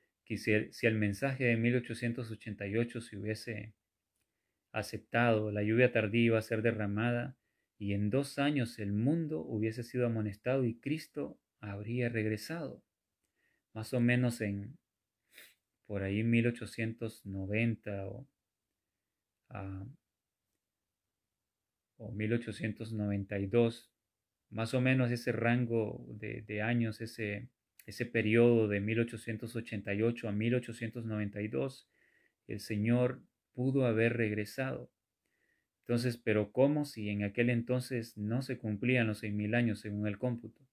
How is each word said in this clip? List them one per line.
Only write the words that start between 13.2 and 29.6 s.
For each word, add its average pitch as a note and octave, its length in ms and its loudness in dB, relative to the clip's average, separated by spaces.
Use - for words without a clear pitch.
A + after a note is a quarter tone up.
Más A2+ 220 -6
o A#2+ 60 2
menos A#2+ 400 2
en, G2+ 360 -4
por G2+ 160 -4
ahí G2 220 0
mil A#2 220 6
ochocientos A2+ 800 -6
noventa G2+ 840 -2
o, - 200 -12
ah, G2 360 -10
o A2 160 -10
mil G#2+ 200 -2
ochocientos A2+ 600 -4
noventa G2+ 460 -2
y G2 80 -2
dos, A#2 460 2
más A2+ 240 -2
o B2+ 60 4
menos B2+ 300 4
ese A#2+ 220 0
rango A#2 800 0
de, A2 320 -10
de G#2+ 200 -4
años, A#2 380 0
ese, A2 480 -6
ese A#2+ 200 -6
periodo A2+ 640 6
de G2+ 120 2
mil A2+ 200 0
ochocientos A#2 560 -6
ochenta G#2 380 -6